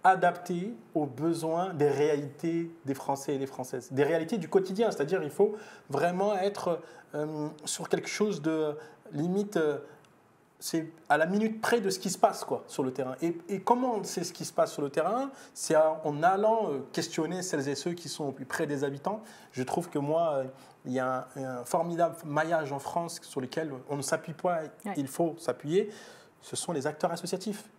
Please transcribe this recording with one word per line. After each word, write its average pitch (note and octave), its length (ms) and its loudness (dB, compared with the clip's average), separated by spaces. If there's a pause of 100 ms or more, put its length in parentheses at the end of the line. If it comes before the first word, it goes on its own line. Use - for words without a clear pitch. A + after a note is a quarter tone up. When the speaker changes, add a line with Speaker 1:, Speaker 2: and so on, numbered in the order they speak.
Speaker 1:
adaptés F3+ 680 4 (220)
aux D#3 100 4
besoins D#3+ 680 0
des D3 160 6
réalités D3+ 800 2 (160)
des C3+ 80 0
Français C#3 400 -2
et C3+ 40 0
des C3+ 80 -2
Françaises, B2+ 460 -8
des C#3 120 4
réalités D#3+ 340 2
du D#3+ 100 -4
quotidien. G3 420 4
C'est-à-dire E3 320 0
il D3+ 80 -4
faut G#3 220 4 (380)
vraiment F3+ 440 2
être, F#3+ 460 0 (340)
euh, D3+ 340 -2 (180)
sur - 240 -6
quelque - 180 2
chose G3+ 320 0
de D#3 340 0 (380)
limite, F3+ 460 0
euh, D3+ 180 2 (840)
c'est D#3+ 280 -2 (240)
à D3 80 8
la D#3+ 80 4
minute G#3+ 340 0
près A#3+ 220 2
de G3 80 0
ce F#3 80 -2
qui - 100 -4
se F3+ 80 -2
passe, - 260 2
quoi, A#2+ 240 -4
sur - 160 -4
le C3 80 0
terrain. C3 300 -4
Et, E3+ 160 0 (140)
et G3 100 -2
comment B3 360 2
on F#3+ 80 -4
sait F3 200 -4
ce F3 80 -8
qui D#3 140 -10
se - 80 -10
passe D#3 180 2
sur - 80 -8
le C#3+ 80 -2
terrain ? G#3 420 0 (220)
C'est - 220 -2
à, D#3 300 6
en D3 180 0
allant, G3+ 480 4
euh, C#3+ 80 0 (160)
questionner E3+ 480 -2
celles C#3+ 260 -2
et C#3+ 60 0
ceux F3 180 -4
qui E3+ 160 -10
sont D3 160 -6
au C3+ 80 -4
plus C3 140 -12
près D#3+ 200 -2
des C#3+ 160 -2
habitants. C#3+ 380 -2 (320)
Je B2+ 100 -4
trouve F3 280 -2
que - 80 -2
moi, D#3 380 2
euh, C3+ 80 0 (420)
il C3 60 -4
y B2+ 60 2
a B2+ 280 0 (100)
un, C3+ 80 -6
un B2 220 -6
formidable E3+ 580 2
maillage D#3 480 0
en C#3 60 -4
France E3+ 440 -4
sur - 200 -6
lequel D#3 280 -4 (200)
on C#3+ 60 0
ne C#3+ 60 -4
s'appuie D#3+ 300 -2
pas, F3 280 0 (260)
Speaker 2:
Ouais. G3+ 100 -6
Speaker 1:
il C#3 120 -2
faut E3 280 0
s'appuyer. F#3+ 540 0 (500)
Ce - 160 -10
sont - 160 -4
les C#3+ 140 -2
acteurs D3+ 260 0
associatifs. F3+ 520 -6 (140)